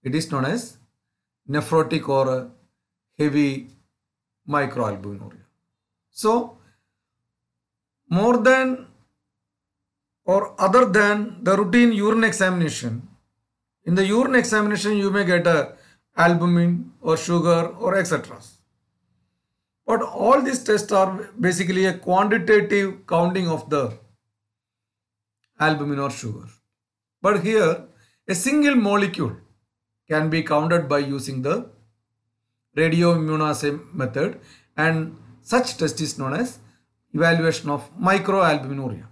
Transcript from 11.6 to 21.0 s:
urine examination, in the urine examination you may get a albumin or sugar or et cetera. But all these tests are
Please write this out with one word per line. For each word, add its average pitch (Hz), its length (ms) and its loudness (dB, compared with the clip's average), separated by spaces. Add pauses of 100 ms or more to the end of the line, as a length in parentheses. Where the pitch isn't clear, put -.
urine 220 320 2
examination, 165 840 -2 (760)
in 170 120 0
the 190 100 2
urine 254 300 2
examination 208 600 0
you 196 120 0
may 196 160 0
get 175 220 2
a 160 280 0 (400)
albumin 175 840 2
or 160 160 0
sugar 170 500 0 (120)
or 196 180 -2
et 185 80 0
cetera. - 340 -6 (1500)
But 220 160 0
all 247 400 2
these 247 220 -4
tests 208 300 0
are 190 440 0